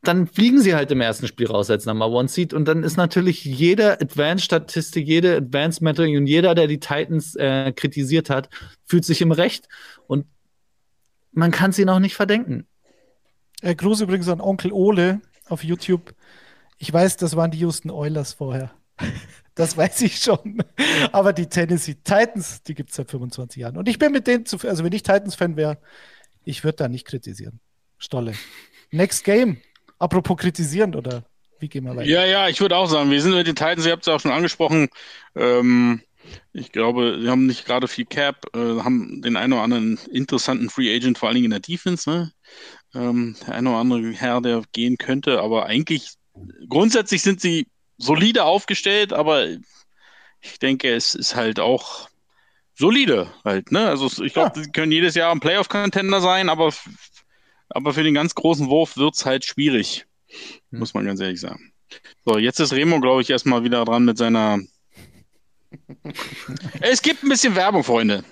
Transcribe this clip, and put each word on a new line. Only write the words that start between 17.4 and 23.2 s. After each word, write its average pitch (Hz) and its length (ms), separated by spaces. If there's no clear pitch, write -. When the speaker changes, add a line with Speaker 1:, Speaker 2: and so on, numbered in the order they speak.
Speaker 2:
die 160 60
Houston 165 320
Oilers 151 420
vorher. 131 400
<laughs> - 40
Das 165 220
weiß 170 260
ich - 160
schon. 208 440
Aber 196 200
die 170 140
Tennessee 165 480
Titans, 214 680
die 156 120
gibt's - 220
seit 135 140
fünfundzwanzig 127 500